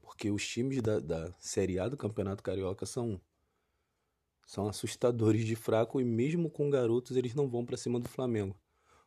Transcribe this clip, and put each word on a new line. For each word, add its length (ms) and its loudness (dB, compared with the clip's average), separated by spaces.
porque 280 -6
os 160 0
times 360 -2
da, 180 2
da 400 -4
Série 400 0
A 80 0
do 100 -6
Campeonato 460 -4
Carioca 420 -2
são, 340 -4
são 240 -2
assustadores 720 2
de 120 0
fraco 440 2
e 60 2
mesmo 440 2
com 200 -2
garotos 480 2
eles 180 0
não 140 2
vão 160 -2
pra 100 -6
cima 240 0
do 80 -4
Flamengo. 480 -2